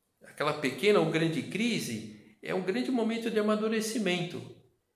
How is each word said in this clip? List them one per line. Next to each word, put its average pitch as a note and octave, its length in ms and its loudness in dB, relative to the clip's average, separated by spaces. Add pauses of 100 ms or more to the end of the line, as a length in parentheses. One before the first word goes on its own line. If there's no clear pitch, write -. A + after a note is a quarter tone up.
(240)
aquela D3 300 -2
pequena D3+ 460 4
ou E3 120 6
grande D#3+ 320 0
crise, E3+ 960 -4
é - 140 -4
um F#3+ 80 0
grande G#3 260 -2
momento A3+ 400 0
de G#3 80 0
amadurecimento. G#3 1040 0 (540)